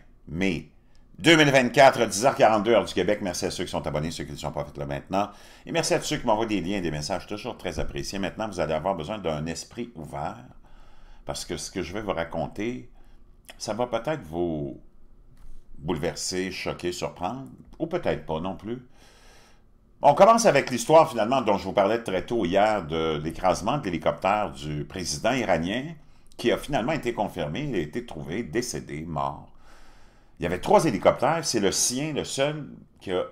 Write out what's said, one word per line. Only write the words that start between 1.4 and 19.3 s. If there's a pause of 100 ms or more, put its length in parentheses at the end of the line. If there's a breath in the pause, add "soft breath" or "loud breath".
vingt-quatre,
dix
heures
quarante-deux,
heure
du
Québec.
Merci
à
ceux
qui
sont
abonnés,
ceux
qui
ne
sont
pas,
faites-le
maintenant. (380 loud breath)
Et
merci
à
tous
ceux
qui
m'envoient
des
liens,
des
messages,
toujours
très
appréciés.
Maintenant,
vous
allez
avoir
besoin
d'un
esprit
ouvert, (800 soft breath)
parce
que
ce
que
je
vais
vous
raconter, (720 soft breath)
ça
va
peut-être
vous (960)
bouleverser,
choquer,
surprendre, (280)
ou
peut-être
pas
non
plus. (1160 soft breath)